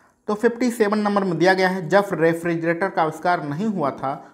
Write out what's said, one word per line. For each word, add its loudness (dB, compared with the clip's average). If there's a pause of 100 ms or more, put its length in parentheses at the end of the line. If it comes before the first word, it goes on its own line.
(280)
तो -2
फिफ्टी 0
सेवन 0
नंबर 2
में 0
दिया 6
गया 2
है, -4
जब 4
रेफ्रिजरेटर 0
का -2
आविष्कार -2
नहीं -4
हुआ -2
था -6 (180)